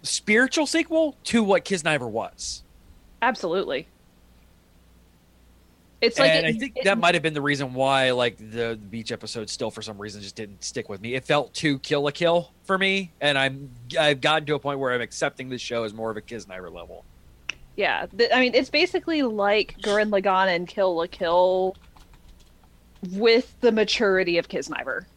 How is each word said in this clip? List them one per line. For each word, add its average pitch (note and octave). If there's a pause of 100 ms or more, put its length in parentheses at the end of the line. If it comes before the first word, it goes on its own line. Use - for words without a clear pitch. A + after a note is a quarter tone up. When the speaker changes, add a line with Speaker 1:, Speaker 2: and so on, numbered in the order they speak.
Speaker 1:
spiritual B3+
sequel D#4+ (100)
to A#3
what F#3+
Kiznaiver D3+
was. - (560)
Speaker 2:
Absolutely. F3+ (2250)
It's A#3
like C4+
Speaker 1:
And D#3+
Speaker 2:
it, D#3+
Speaker 1:
I -
think C4
Speaker 2:
it -
Speaker 1:
that G3
might E3+
have D#3+
been D#3+
the D3
reason C#3
why, C3+
like, B2
the, A2 (340)
the - (100)
beach A2+
episode A2
still, A2
for A2
some G#2
reason, G#2
just G2
didn't G2+
stick -
with G2
me. A#2
It C3
felt D3
too C#3+
Kill C#3+
la C#3+
Kill E3+ (140)
for F#3+
me, F#3+
and C#3+
I'm, C3+ (280)
I've D3
gotten D3+
to D3+
a C#3+
point C#3+
where C3+
I'm B2
accepting C3
this B2
show A#2
as G#2+
more A2+
of G#2+
a G#2+
Kiznaiver F#2
level. F2 (720)
Speaker 2:
Yeah, D3 (100)
th-, A#3
I B3
mean, B3+
it's C4
basically D#4+
like G#3
Gurren G#3+
Lagann F#3+
and F3
Kill F#3
la E3
Kill F#3 (1400)
with A3+
the A#3+
maturity G3
of F3
Kiznaiver. C3+ (120)